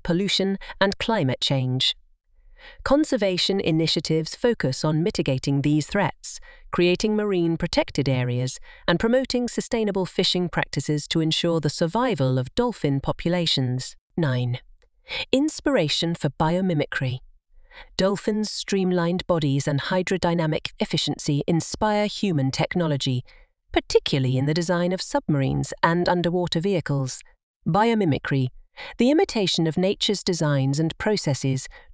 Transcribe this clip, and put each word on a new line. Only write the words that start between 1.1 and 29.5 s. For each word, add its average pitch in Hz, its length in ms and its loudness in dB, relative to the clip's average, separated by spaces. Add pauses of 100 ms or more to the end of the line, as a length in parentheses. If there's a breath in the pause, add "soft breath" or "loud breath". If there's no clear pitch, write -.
change. 127 560 0 (880 loud breath)
Conservation 196 760 2
initiatives 160 800 0
focus - 480 0
on 156 180 2
mitigating 143 600 0
these 147 260 2
threats, - 500 -4 (320 loud breath)
creating 180 460 2
marine 180 400 0
protected 165 520 -2
areas, 127 520 -2 (260 loud breath)
and 170 140 2
promoting 247 480 0
sustainable 202 580 -2
fishing 180 420 0
practices - 600 -4
to 165 120 0
ensure 165 380 0
the 151 120 -2
survival 165 680 0
of 127 160 -6
dolphin 160 460 0
populations. 143 960 -2 (200)
Nine, 123 440 0 (720 loud breath)
inspiration 240 840 2
for 156 140 0
biomimicry. 156 880 0 (800 loud breath)
Dolphins' 208 540 0
streamlined 180 760 0
bodies 147 400 2
and 139 140 0
hydrodynamic 170 880 0 (100)
efficiency 151 680 -2
inspire 208 580 0
human 147 460 0
technology, 143 720 -2 (480 soft breath)
particularly 135 640 2
in 135 100 2
the 151 80 2
design 175 380 0
of 185 100 -2
submarines 139 720 0 (100)
and 175 260 4
underwater 175 520 0
vehicles. 147 600 -2 (460 soft breath)
Biomimicry, 180 840 2 (500 loud breath)
the 240 120 6
imitation 226 560 2